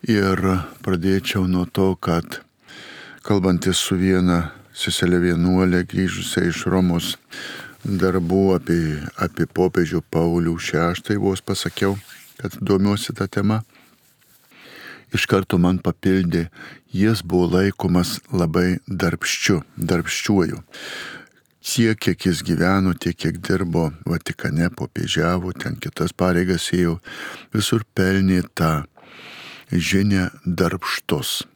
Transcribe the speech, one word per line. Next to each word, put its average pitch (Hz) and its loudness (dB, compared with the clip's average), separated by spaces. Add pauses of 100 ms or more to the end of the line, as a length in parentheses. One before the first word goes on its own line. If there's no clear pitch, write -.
Ir 98 2 (400)
pradėčiau 92 0
nuo 90 0
to, 95 0
kad - -4 (840)
kalbantis 92 2
su - -2
viena 90 2 (220)
sesele 87 0
vienuole, 90 2
grįžusia 92 -2
iš - -4
Romos 90 2 (680)
darbų 92 2 (140)
apie, 85 0 (360)
apie 87 -2
popiežių 87 0 (120)
Paulių 82 2
šeštąjį, 85 -2
vos 98 0
pasakiau, 98 -2 (400)
kad - -8
domiuosi 101 2
tą 98 -2
temą, 104 0 (1500)
iš - -2
karto 95 2
man 90 4
papildė, 90 0 (460)
jis 98 2
buvo 90 2
laikomas 90 0 (120)
labai 87 0
darbščiu, 85 -2 (140)
darbščiuoju. 85 0 (1040)
Tiek, 113 2
kiek - -2
jis 87 2
gyveno, 90 2
tiek, 87 -2
kiek 87 -4
dirbo 85 0 (180)
Vatikane, 82 -2
popiežiavo, 90 -2
ten - -8
kitas - -4
pareigas 90 0
ėjo, 85 2 (580)
visur 107 0
pelnė 95 2 (160)
tą 80 4 (1000)
žinią 95 2 (100)
darbštus. 87 -2 (120)